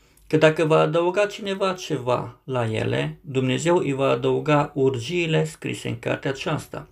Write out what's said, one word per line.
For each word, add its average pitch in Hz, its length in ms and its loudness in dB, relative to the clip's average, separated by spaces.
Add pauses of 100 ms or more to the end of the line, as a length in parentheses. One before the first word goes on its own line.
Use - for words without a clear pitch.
(260)
că - 100 0
dacă 156 280 6
va 156 140 4
adăuga 175 480 2
cineva 196 460 -4
ceva 123 720 -4
la 120 280 -2
ele, 123 480 -2
Dumnezeu 131 560 0
îi 143 160 0
va 135 160 0
adăuga 135 680 2
urgiile 156 680 0
scrise 127 440 -8
în 117 100 -6
cartea 131 320 -4
aceasta. - 600 -6